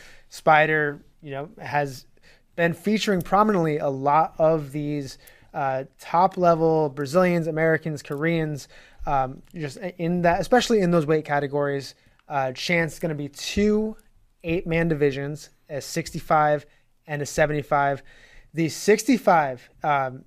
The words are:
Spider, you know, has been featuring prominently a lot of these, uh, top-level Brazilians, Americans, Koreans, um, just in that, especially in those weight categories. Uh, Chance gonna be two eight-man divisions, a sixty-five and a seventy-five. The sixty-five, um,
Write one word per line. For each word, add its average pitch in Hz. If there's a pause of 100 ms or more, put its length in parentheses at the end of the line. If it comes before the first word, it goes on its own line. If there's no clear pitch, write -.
(300)
Spider, 151 (200)
you 147
know, 139 (100)
has 143 (500)
been 170
featuring 202
prominently 185
a 151
lot 143
of 156
these, 147 (360)
uh, 135 (140)
top-level 165
Brazilians, 160
Americans, 160
Koreans, 156 (400)
um, 135 (140)
just 151 (200)
in 175
that, 175
especially 233
in 175
those 165
weight 156
categories. 143 (320)
Uh, 135
Chance 170
gonna 160
be 143
two 214 (480)
eight-man 170
divisions, 143 (200)
a 147
sixty-five 151 (420)
and 147
a 139
seventy-five. 143 (520)
The 160
sixty-five, 175 (140)
um, 135